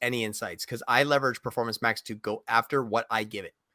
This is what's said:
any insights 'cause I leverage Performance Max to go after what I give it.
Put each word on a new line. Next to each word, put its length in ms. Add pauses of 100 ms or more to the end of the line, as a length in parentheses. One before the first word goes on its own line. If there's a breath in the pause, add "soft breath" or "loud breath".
any 220
insights 420
'cause 220
I 160
leverage 400
Performance 360
Max 240
to 120
go 320
after 360
what 280
I 140
give 200
it. 80 (220)